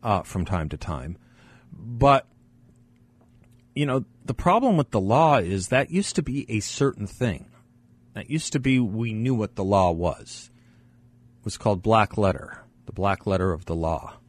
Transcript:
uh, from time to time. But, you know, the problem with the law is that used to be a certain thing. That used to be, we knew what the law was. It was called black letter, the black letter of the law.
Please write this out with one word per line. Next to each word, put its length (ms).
uh, 200
from 220
time 240
to 80
time. 400
But, 560
you 100
know, 200
the 80
problem 440
with 140
the 80
law 380
is 320
that 220
used 260
to 60
be 260
a 100
certain 480
thing. 400
That 160
used 240
to 60
be, 200
we 340
knew 200
what 220
the 80
law 280
was. 600
It 60
was 120
called 240
black 360
letter, 440
the 60
black 340
letter 280
of 120
the 100
law. 400